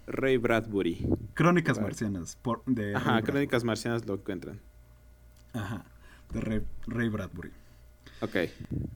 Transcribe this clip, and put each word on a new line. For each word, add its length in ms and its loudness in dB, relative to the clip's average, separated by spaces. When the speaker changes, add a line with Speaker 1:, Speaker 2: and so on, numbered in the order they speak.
Speaker 1:
Ray 300 4
Bradbury. 680 2
Speaker 2:
Crónicas 420 4
Speaker 1:
Bueno. 120 -2
Speaker 2:
marcianas, 480 -4
por, 300 -2
de 280 0
Speaker 1:
Ajá, 200 2
Speaker 2:
Ray 80 4
Speaker 1:
Crónicas 400 2
Speaker 2:
Bradbury. 40 -4
Speaker 1:
marcianas 400 0
lo 80 -2
encuentran. 460 -6
Speaker 2:
Ajá, 300 -6
de 80 -2
Ray, 220 0
Ray 220 0
Bradbury. 420 -6
Speaker 1:
Ok. 160 -2